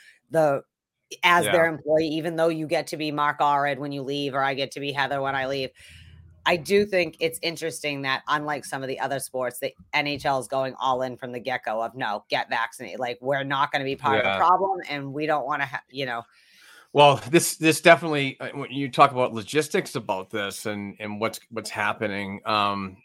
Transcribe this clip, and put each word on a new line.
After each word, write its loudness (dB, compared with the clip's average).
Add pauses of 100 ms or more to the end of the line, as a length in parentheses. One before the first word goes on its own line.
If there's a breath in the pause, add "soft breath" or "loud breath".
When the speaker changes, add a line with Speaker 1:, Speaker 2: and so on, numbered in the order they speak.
(320 loud breath)
Speaker 1:
the, 2 (600)
as 6
their 4
Speaker 2:
Yeah. 2
Speaker 1:
employee, 2
even -4
though 2
you -2
get -2
to -8
be -4
Mark 0
Allred 2
when -6
you -6
leave, -4
or 0
I 2
get -4
to -10
be -4
Heather -2
when -2
I -2
leave. -4 (760 loud breath)
I 4
do 2
think 0
it's -2
interesting -4
that -2
unlike -2
some -8
of -6
the -6
other -2
sports, -6
the -6 (200)
N 2
H -4
L 2
is -6
going -4
all 0
in -6
from -12
the -8
get-go -4
of, -6
"No, -4
get -4
vaccinated. -6
Like, -6
we're -2
not 0
gonna -2
be -4
part 0
of 2
the 0
Speaker 2:
Yeah. 0
Speaker 1:
problem, 2
and -8
we -4
don't 0
wanna -2
ha-," -6
you -6
know. -6 (720 loud breath)
Speaker 2:
Well, 10 (120)
this, 4
this 4
definitely, 4
uh, -8
when -8
you -4
talk 6
about 0
logistics -2
about -4
this -4
and, -6
and -8
what's, -4
what's -10
happening, -4
um, 0